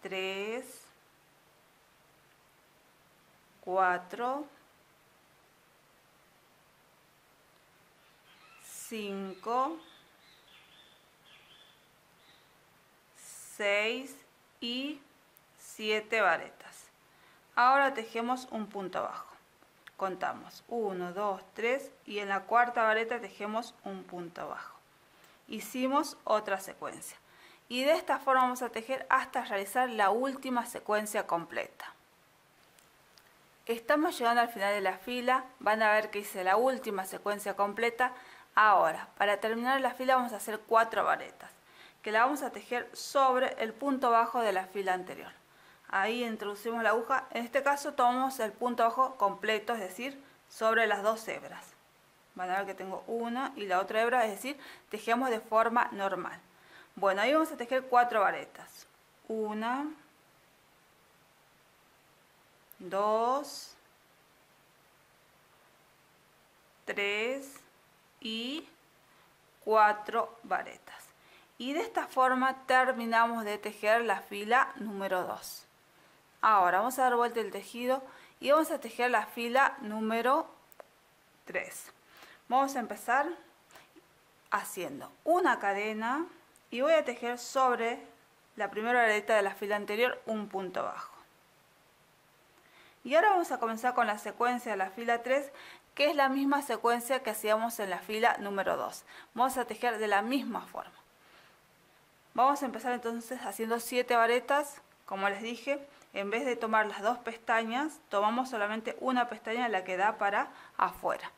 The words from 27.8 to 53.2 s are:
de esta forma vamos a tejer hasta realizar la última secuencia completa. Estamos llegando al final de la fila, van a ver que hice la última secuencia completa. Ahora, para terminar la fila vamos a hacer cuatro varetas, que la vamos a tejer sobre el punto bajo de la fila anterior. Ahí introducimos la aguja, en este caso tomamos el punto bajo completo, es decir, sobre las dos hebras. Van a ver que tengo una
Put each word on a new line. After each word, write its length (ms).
de 100
esta 240
forma 240
vamos 220
a 60
tejer 400
hasta 360
realizar 460
la 180
última 560
secuencia 600
completa. 680
Estamos 500
llegando 240
al 80
final 240
de 80
la 160
fila, 480
van 240
a 100
ver 160
que 100
hice 240
la 140
última 480
secuencia 500
completa. 560
Ahora, 520
para 200
terminar 420
la 100
fila 240
vamos 180
a 40
hacer 240
cuatro 420
varetas, 480
que 100
la 140
vamos 160
a 80
tejer 420
sobre 580
el 80
punto 380
bajo 320
de 100
la 140
fila 300
anterior. 360
Ahí 340
introducimos 580
la 80
aguja, 400
en 160
este 160
caso 320
tomamos 460
el 120
punto 320
bajo 340
completo, 560
es 60
decir, 400
sobre 380
las 160
dos 240
hebras. 360
Van 160
a 80
ver 80
que 80
tengo 320
una 500